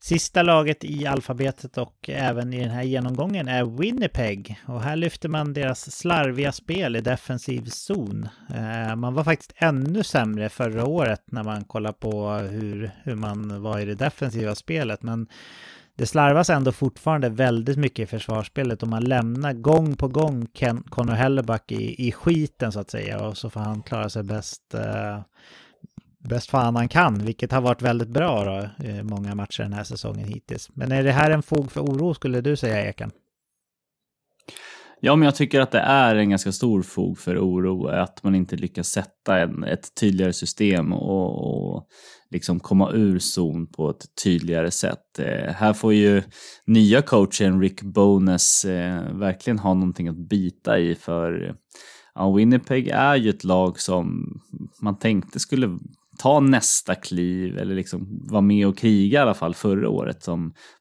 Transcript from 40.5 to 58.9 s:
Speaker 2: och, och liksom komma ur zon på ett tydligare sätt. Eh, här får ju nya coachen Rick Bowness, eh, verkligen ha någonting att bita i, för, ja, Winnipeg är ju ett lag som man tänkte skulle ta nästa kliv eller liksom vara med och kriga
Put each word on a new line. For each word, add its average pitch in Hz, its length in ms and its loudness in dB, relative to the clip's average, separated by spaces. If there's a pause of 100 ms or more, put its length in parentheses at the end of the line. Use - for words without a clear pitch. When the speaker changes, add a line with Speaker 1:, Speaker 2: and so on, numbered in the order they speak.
Speaker 2:
och, 62 840 -2
och - 140 -12 (420)
liksom 90 300 -2
komma 95 320 4
ur 104 260 4
zon 82 480 -2
på 76 240 -4
ett - 140 -10 (200)
tydligare 85 460 0
sätt. - 480 -6
Eh, - 340 -4
här 107 200 2
får 107 220 2
ju 101 280 6 (440)
nya 110 360 8
coachen 98 580 4
Rick 92 220 0
Bowness, 98 840 4
eh, 90 500 -4
verkligen 98 440 -2
ha 95 160 2
någonting 90 340 0
att 85 200 -8
bita 98 500 0
i, 85 160 2
för, 85 600 -4 (600)
ja, 95 180 2
Winnipeg 120 560 4
är 139 280 4
ju 110 140 4
ett 98 140 -4
lag 92 360 2
som 87 460 -2 (540)
man 101 180 -2
tänkte 107 420 0
skulle 120 380 -2 (400)
ta 143 220 4
nästa 131 540 4
kliv 92 640 -4
eller 95 160 -4
liksom 95 560 -8
vara 107 100 2
med 101 260 6
och 98 120 2
kriga 107 400 6